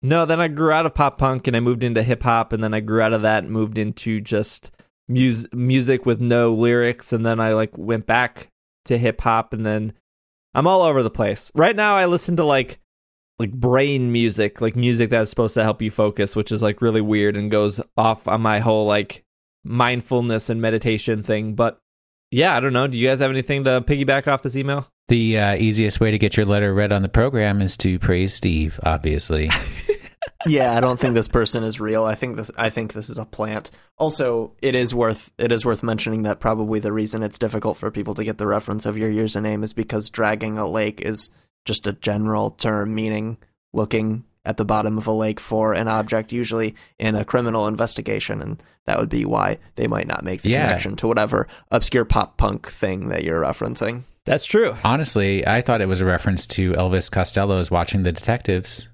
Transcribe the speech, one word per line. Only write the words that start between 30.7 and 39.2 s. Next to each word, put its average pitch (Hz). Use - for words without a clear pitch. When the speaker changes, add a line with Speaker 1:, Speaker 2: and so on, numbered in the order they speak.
Speaker 3:
I 117
don't 123
think 123
this 113
person 117
is 110
real. 110
I 110
think 120
this, 107
I 113
think 110
this 110
is 113
a 110
plant. 107
Also, 127
it 131
is 123
worth, 113
it 120
is 110
worth 117
mentioning 110
that 104
probably 110
the 104
reason 110
it's 104
difficult 110
for -
people 101
to 107
get 107
the 107
reference 104
of 107
your 110
username 107